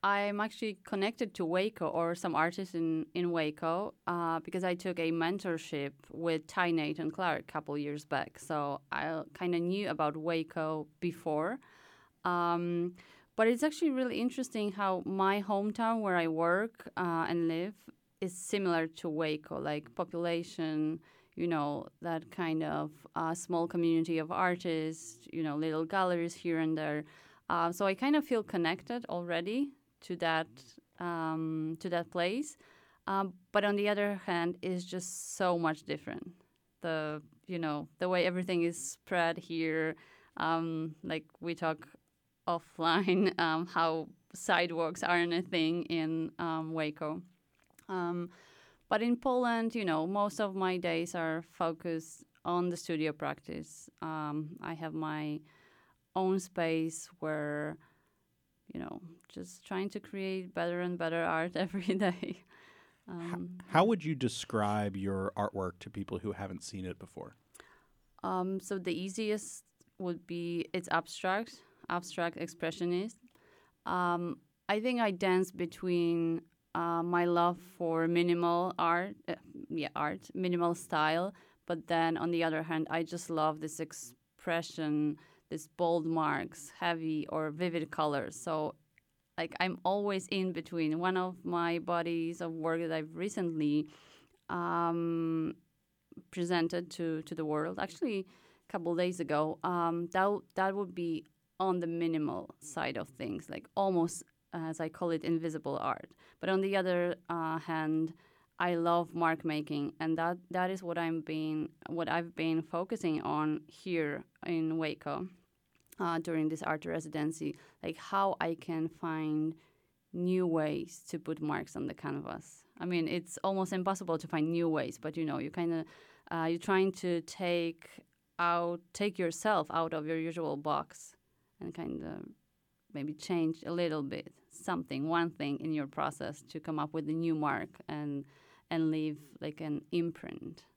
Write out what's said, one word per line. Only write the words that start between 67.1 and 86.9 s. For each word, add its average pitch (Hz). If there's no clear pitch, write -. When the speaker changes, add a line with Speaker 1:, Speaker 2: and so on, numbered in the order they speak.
Speaker 1:
Um, 185
so 196
the 180
easiest 208
would 175
be 170
it's 175
abstract, 190
abstract 175
expressionist. 175
Um, 175
I 208
think 240
I 214
dance 185
between, 170
uh, 170
my 175
love 175
for 165
minimal 175
art, 175
uh, -
yeah, 151
art, -
minimal 175
style, 165
but 165
then 165
on 170
the 165
other 160
hand, 160
I 160
just 170
love 156
this 156
expression, 151
this 160
bold 170
marks, 156
heavy 160